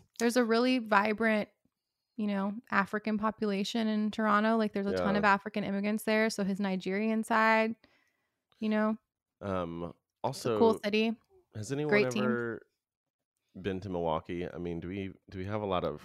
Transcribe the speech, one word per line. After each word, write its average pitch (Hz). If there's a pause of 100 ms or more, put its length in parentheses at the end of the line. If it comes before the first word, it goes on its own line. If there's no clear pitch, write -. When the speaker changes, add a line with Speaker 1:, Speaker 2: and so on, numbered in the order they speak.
(180)
Speaker 1:
there's 233
a 247
really 240
vibrant, 214 (680)
you 208
know, 202 (160)
African 208
population 214
in 214
Toronto. 214
Like, 214
there's 196
a 190
ton 196
Speaker 2:
Yeah. 202
Speaker 1:
of 208
African 202
immigrants 202
there, 220
so 208
his 190
Nigerian 202
side, 220 (840)
you 214
know. 214 (460)
Speaker 2:
Um, 85 (300)
Speaker 1:
It's 131
a 123
cool 226
Speaker 2:
also, 214
Speaker 1:
city. 214 (400)
Speaker 2:
has 107
anyone 147
Speaker 1:
Great 131
team. 123
Speaker 2:
ever 120 (960)
been 95
to 98
Milwaukee? 85
I -
mean, 87
do 87
we, 95 (160)
do 98
we 92
have 104
a 104
lot 90
of 76